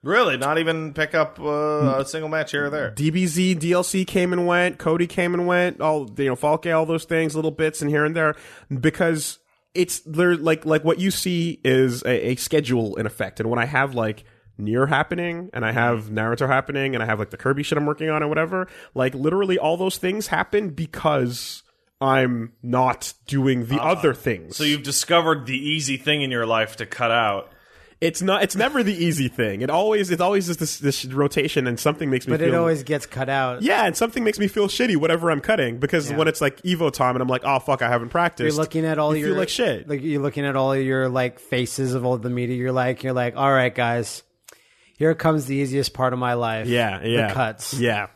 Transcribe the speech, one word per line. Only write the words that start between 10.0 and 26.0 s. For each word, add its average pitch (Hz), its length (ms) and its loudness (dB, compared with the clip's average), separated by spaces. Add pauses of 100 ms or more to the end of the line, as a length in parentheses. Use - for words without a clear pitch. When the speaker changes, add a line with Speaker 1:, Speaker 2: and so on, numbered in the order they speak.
Speaker 2:
like, 160 300 0
like, 156 180 2
what 160 160 2
you 185 120 2
see 170 520 -2
is 131 400 4
a, 120 280 0
a 131 60 0
schedule 123 580 0
in 107 100 -2
effect. 104 340 -6
And 110 120 -2
when 120 80 0
I 117 60 2
have, 139 280 0
like, 110 300 -2 (340)
Nier 113 300 2
happening, 170 680 -2
and 120 100 -4
I 110 80 0
have 117 340 0
Naruto 110 420 -2
happening, 135 480 0
and 113 80 -2
I - 20 -2
have, 110 140 -2
like, 104 100 -4
the - 80 -16
Kirby 139 240 0
shit 151 160 -2
I'm 147 80 0
working 151 240 -2
on 151 140 0
and 147 60 -2
whatever, 165 380 -2 (280)
like, 131 180 0
literally 180 460 0
all 160 180 2
those 190 220 -2
things 196 280 -4
happen 208 420 0
because 139 920 -2 (400)
I'm 127 520 2 (100)
not 127 500 0 (140)
doing 131 400 0
the 131 120 -2
Speaker 1:
Ah. 147 120 0
Speaker 2:
other 160 240 2
things. 87 420 -6
Speaker 1:
So 151 60 -2
you've 147 200 0
discovered 156 600 0
the 131 120 -4
easy 143 400 -4
thing 151 260 0